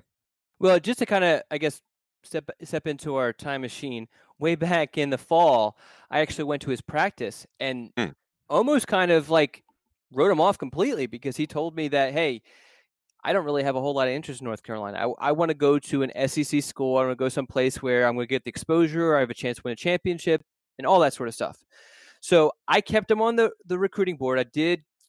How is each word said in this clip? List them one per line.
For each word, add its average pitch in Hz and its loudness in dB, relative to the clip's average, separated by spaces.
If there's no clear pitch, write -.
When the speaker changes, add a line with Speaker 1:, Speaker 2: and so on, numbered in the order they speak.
Speaker 1:
Well, 185 6
just 190 -4
to 233 0
kinda, 180 2
I 151 -6
guess, 147 -4
step, - -8
step 160 -6
into 143 -6
our 123 0
time 139 -8
machine, 120 -10
way 165 0
back 165 0
in 143 -2
the 135 -2
fall, 131 4
I - 0
actually 156 -2
went 143 -4
to - -8
his 123 -4
practice 151 -4
and 127 -6
Speaker 2:
Hmm. 110 -2
Speaker 1:
almost 240 2
kind 185 0
of, 156 2
like, 156 2
wrote 143 4
him 170 2
off 190 4
completely 156 -4
because 123 -8
he 151 -2
told 156 -6
me 156 -4
that, 135 0
"Hey, 143 -2
I 151 -2
don't 185 0
really 147 0
have 139 0
a 131 -2
whole 143 -2
lot 135 2
of 127 -2
interest 139 -8
in 127 -10
North 113 -6
Carolina. 104 -6
I, 135 0
I - 4
wanna 160 0
go 143 4
to 139 -2
an 131 -4
S 135 -2
E 151 0
C 143 0
school. 131 -2
I 131 4
wanna 127 -2
go 131 -2
someplace 131 -2
where 123 2
I'm 120 0
gonna 123 -4
get 127 -2
the 123 -10
exposure. 165 0
I 139 4
have 123 0
a 117 -8
chance 123 -6
to - -20
win 123 -6
a - -8
championship." 175 -2
And 135 -4
all 185 6
that 143 2
sort 120 -6
of 113 -12
stuff. - -8
So 160 4
I 202 4
kept 214 0
him 214 2
on 233 0
the, 226 2
the 180 -4
recruiting 185 -2
board. 127 0
I 127 0
did 156 -2